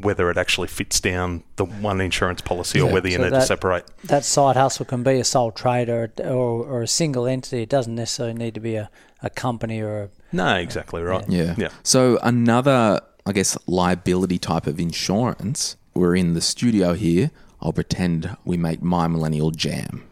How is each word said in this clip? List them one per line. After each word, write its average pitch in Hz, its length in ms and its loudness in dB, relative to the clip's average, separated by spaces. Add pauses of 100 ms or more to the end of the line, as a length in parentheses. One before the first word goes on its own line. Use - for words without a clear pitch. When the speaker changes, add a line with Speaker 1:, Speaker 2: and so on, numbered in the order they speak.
Speaker 1:
whether 95 260 2
it 87 60 0
actually 90 320 0
fits - 320 -4
down 90 420 -2 (140)
the 98 80 0
one 101 360 -4
insurance 92 420 -2
policy 90 380 -2
or 92 80 4
Speaker 2:
Yeah. - 60 2
Speaker 1:
whether 92 140 2
you 90 80 0
Speaker 3:
So 87 80 2
Speaker 1:
need 90 80 2
Speaker 3:
that, 131 80 4
Speaker 1:
to 127 60 4
separate. 92 380 0 (200)
Speaker 3:
that 143 200 2
side 139 300 4
hustle 131 300 2
can 123 180 -4
be 131 160 4
a 117 60 0
sole 120 260 2
trader 117 680 -2
or, 123 460 -2
or 123 180 -4
a 113 60 -4
single 131 380 0
entity. 127 360 -4
It 110 80 -8
doesn't 120 240 0
necessarily 117 400 -4
need 117 200 -6
to 107 60 -10
be 113 160 -4
a, 107 140 -6 (320)
a - 80 -4
company 113 500 -6
or 107 220 -6
a 101 60 -10 (220)
Speaker 1:
No, 170 260 0
exactly 85 460 -6
right. 92 260 -2
Speaker 2:
Yeah. 85 280 0
Speaker 1:
Yeah. 95 140 -2 (120)
Speaker 2:
So 127 400 4
another, 120 800 4 (240)
I 101 80 -2
guess, 95 240 0 (100)
liability 90 720 2
type 80 280 -2
of 76 120 -4
insurance, 95 1000 -2 (180)
we're 87 200 4
in 87 200 2
the 82 80 0
studio 101 500 2
here. 92 380 2 (320)
I'll 80 100 -2
pretend 82 720 -2
we 90 140 -2
make 82 240 -2
My 87 260 2
Millennial 80 420 0
Jam. - 600 -6